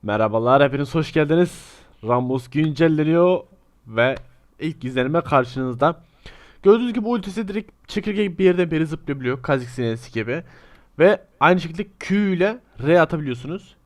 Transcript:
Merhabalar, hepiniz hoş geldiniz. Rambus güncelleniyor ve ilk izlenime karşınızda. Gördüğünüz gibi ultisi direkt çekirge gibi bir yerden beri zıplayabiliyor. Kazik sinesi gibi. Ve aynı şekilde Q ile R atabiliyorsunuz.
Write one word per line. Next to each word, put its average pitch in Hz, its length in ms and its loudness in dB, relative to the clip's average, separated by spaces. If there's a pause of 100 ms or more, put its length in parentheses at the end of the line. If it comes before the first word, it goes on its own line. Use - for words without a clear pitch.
Merhabalar, 110 600 2
hepiniz 139 320 -2
hoş 156 180 -2
geldiniz. 160 600 0 (320)
Rambus 123 460 -2
güncelleniyor 160 920 2 (460)
ve 120 280 0 (460)
ilk 156 240 -8
izlenime 127 360 -2
karşınızda. 131 800 -2 (640)
Gördüğünüz 233 300 4
gibi 220 160 -4
ultisi 202 400 -4
direkt - 400 -10
çekirge 208 360 -4
gibi 180 140 -6
bir 190 60 0
yerden 180 260 2
beri 160 160 0
zıplayabiliyor. 135 560 -6
Kazik 127 260 -2
sinesi 117 440 -6
gibi. 120 300 -4 (560)
Ve 190 220 6 (200)
aynı 175 200 4
şekilde 165 260 -10 (120)
Q - 180 -2
ile 202 420 0 (280)
R 170 140 6
atabiliyorsunuz. 151 840 -4